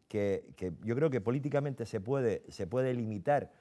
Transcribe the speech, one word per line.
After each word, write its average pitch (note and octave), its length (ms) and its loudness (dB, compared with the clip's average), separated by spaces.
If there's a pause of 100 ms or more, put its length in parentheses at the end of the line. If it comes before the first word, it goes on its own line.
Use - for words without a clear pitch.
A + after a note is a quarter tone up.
que, G2+ 480 0
que F2+ 180 -4 (100)
yo A2+ 120 -2
creo D3+ 140 4
que B2+ 120 0
políticamente C3+ 640 0
se A2 140 -4
puede, A#2+ 500 0
se F#2+ 180 -6
puede B2+ 260 0
limitar A#2 680 0